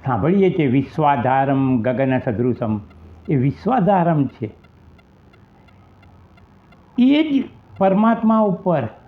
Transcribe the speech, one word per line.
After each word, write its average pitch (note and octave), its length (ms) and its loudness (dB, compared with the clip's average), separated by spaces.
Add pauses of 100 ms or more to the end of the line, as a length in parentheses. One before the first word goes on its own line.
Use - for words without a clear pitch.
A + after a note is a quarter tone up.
સાંભળીએ E3 460 0
છીએ E3 160 0
વિશ્વાધારમ C3+ 1160 0
ગગન B2+ 360 -2
સદૃશમ, A2+ 600 -4 (480)
એ D#3+ 80 0
વિશ્વાધારમ E3+ 920 0
છે. A2 240 -10 (2500)
એ C#4+ 240 4
જ C#4+ 220 0 (340)
પરમાત્મા A3 600 2
ઉપર F3 500 0 (200)